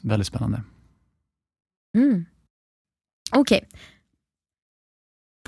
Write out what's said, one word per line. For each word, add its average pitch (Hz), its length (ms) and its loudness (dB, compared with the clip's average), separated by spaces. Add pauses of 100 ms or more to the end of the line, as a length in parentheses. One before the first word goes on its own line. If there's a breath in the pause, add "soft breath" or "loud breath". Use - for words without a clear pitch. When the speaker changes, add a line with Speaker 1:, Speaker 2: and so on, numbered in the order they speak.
Speaker 1:
väldigt 107 240 -2
spännande. 113 360 -6 (1300)
Speaker 2:
Mm. 233 280 2 (1080)
Okej. 247 360 2 (1800 soft breath)